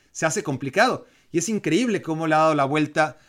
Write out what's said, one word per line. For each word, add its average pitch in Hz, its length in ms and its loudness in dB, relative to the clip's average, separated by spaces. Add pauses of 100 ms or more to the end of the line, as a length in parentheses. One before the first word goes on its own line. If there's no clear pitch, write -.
(140)
se - 120 -4
hace 160 180 -2
complicado. 147 640 -2 (240)
Y 165 60 0
es 170 120 -4
increíble 202 520 0
cómo 160 260 -4
le 156 80 2
ha 156 40 4
dado 156 160 4
la 143 100 2
vuelta 151 520 0 (120)